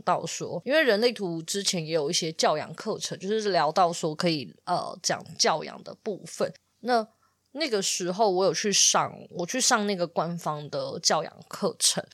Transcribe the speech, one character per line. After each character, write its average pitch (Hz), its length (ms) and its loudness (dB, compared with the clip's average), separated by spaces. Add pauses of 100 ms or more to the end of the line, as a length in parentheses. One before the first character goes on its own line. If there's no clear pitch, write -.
到 170 220 2
说， 156 400 -8
因 262 80 0
为 320 80 6
人 220 200 4
类 240 100 4
图 175 300 -4
之 196 200 -4
前 185 240 -2
也 156 80 -4
有 156 160 2
一 170 40 0
些 165 180 0
教 165 260 2
养 147 160 -6
课 214 240 -6
程， - 220 -6
就 185 80 -8
是 208 240 0
聊 156 200 4
到 175 200 4
说 160 240 -2
可 175 140 0
以， 135 240 -4 (120)
呃， - 380 -4
讲 - 200 -2 (140)
教 165 260 2
养 - 200 -14
的 - 180 -16
部 202 240 -8
分。 - 280 -6 (280)
那， 226 240 2 (460)
那 294 180 -4
个 208 120 2
时 180 320 -2
候 214 160 4
我 185 160 4
有 160 80 4
去 208 180 0
上， 170 420 4 (180)
我 175 140 -4
去 247 140 -4
上 226 260 4
那 202 80 0
个 175 140 0
官 170 300 -2
方 151 320 -6
的 135 320 -6
教 170 200 4
养 - 120 -10 (160)
课 - 280 -2
程。 - 240 2 (120)